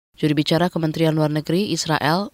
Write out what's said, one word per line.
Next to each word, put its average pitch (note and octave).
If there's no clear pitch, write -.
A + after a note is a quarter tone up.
Juru D3+
bicara E3
Kementerian D#3+
Luar D3+
Negeri D#3+
Israel, E3